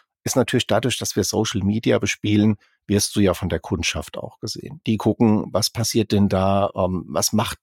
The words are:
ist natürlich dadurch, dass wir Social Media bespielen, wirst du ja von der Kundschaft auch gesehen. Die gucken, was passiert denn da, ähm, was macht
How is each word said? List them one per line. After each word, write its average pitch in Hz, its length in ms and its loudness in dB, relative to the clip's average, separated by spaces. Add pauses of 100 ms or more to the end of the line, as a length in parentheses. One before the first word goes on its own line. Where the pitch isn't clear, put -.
(240)
ist - 120 -4
natürlich 131 320 2
dadurch, 110 300 0
dass - 180 -6
wir 107 80 0
Social 101 380 -2
Media 110 380 0
bespielen, 104 580 2 (280)
wirst 101 300 0
du 107 40 0
ja 98 140 4
von 90 160 -6
der 82 100 -2
Kundschaft - 580 -6
auch - 220 -14
gesehen. - 460 -12
Die 110 120 0
gucken, 107 540 2
was - 180 0
passiert 113 420 -2
denn 101 160 4
da, 98 480 2
ähm, 92 320 -2
was 76 260 -2
macht - 300 -2